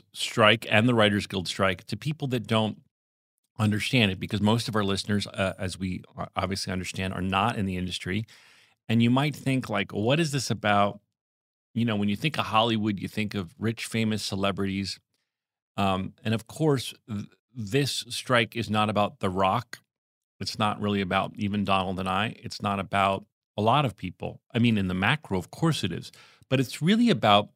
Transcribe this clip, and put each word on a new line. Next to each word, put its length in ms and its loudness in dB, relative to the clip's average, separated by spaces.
strike 560 4
and 180 6
the 60 2
Writers 320 4
Guild 220 -4
strike 400 -2
to 100 -8
people 300 -6
that 180 -2
don't 340 0
understand 540 2
it, 80 -6
because 220 -4
most 260 2
of 80 -4
our 80 2
listeners, 420 -2
uh, 320 -2
as 220 -8
we 240 -4
o-, 160 -8
obviously 360 -4
understand, 440 -6
are 60 -4
not 360 0
in 80 -2
the 120 -4
industry. 500 -4
And 140 4
you 80 4
might 260 2
think, 340 -2
like, 220 -2
"What 280 2
is 120 0
this 200 -4
about?" 480 2
You 120 -2
know, 100 0
when 140 0
you 60 0
think 220 -4
of 80 0
Hollywood, 540 2
you 80 -6
think 260 -4
of 240 -6
rich, 280 -4
famous 360 -2
celebrities. 800 -2
Um, 360 0
and 120 0
of 100 -6
course, 480 -2
th-, 160 -6
this 540 -2
strike 460 0
is 140 -4
not 200 2
about 300 0
The 120 -2
Rock. 480 -2
It's 200 -8
not 200 0
really 220 -2
about 340 0
even 300 -2
Donald 340 0
and 80 -6
I. 360 -2
It's 180 -12
not 180 -2
about 460 0
a 60 -2
lot 220 4
of 120 -6
people. 420 -8
I 60 0
mean, 180 4
in 100 0
the 60 -2
macro, 460 0
of 100 -6
course 340 -2
it 80 -2
is. 200 -10
But 120 0
it's 220 -4
really 280 4
about 460 4